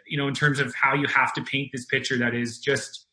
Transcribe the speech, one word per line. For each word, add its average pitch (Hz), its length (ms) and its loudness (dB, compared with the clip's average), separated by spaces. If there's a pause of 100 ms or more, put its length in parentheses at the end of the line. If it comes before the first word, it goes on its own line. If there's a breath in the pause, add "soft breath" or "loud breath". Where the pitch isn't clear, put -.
you 151 100 -4
know, 139 120 0
in 139 40 -2
terms 143 280 2
of 123 120 -4
how 135 200 2
you 143 140 2
have 131 260 2
to 160 80 -4
paint 139 320 -4
this 127 100 -6
picture 131 360 0
that 120 140 2
is 120 260 -4
just, - 540 -2